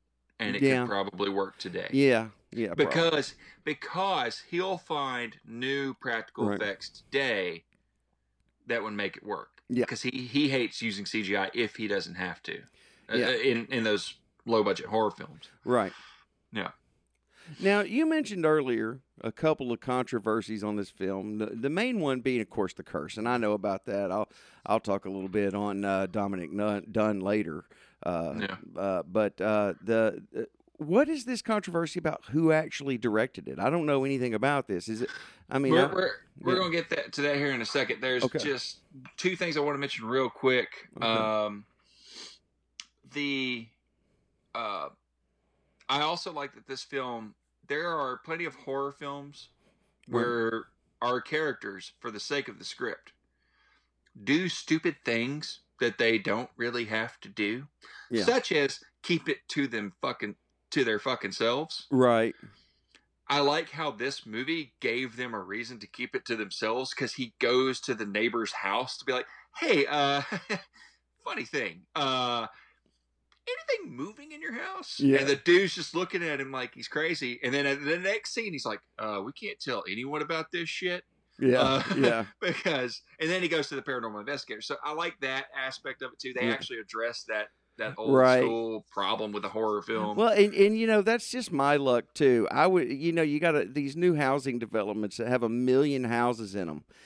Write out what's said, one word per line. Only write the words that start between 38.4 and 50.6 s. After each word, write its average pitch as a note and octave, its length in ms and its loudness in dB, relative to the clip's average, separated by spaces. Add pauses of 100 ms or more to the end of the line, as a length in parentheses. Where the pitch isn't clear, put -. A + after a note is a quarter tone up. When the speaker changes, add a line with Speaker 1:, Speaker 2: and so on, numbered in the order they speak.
Speaker 1:
two F#3 200 0
things E3+ 200 -2
I D3 40 2
wanna C#3+ 180 0
mention C3+ 260 -6
real B2+ 240 2
quick. - 680 0
Speaker 2:
Okay. A#2 100 -4
Speaker 1:
Um, G#2+ 580 0 (1500)
the, C3 540 -4 (840)
uh, G2+ 360 -6 (1000)
I C#3 120 2
also E3+ 320 -4
like C#3+ 220 -6
that - 120 -20
this C3+ 160 -8
film, A#2+ 520 -6 (320)
there D#3+ 220 -2
are C3+ 280 -2
plenty E3 280 -6
of D3 100 -8
horror C#3 360 -4
films C#3+ 580 -12 (580)
Speaker 2:
Right. A#2+ 160 0
Speaker 1:
where A2+ 420 0 (360)